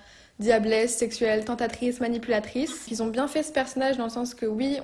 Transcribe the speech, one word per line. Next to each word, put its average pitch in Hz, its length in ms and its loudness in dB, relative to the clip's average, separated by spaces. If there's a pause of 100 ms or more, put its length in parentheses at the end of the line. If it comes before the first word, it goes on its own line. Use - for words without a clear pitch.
(380)
diablesse 220 580 4
sexuelle, 220 480 2
tentatrice, 240 560 -2
manipulatrice. 233 880 -2
Ils 220 140 -4
ont 220 60 0
bien 247 200 0
fait 311 140 0
ce 302 100 -6
personnage 262 460 0
dans 240 60 -2
le 226 60 -4
sens 240 240 -4
que - 120 -4
oui, 262 380 0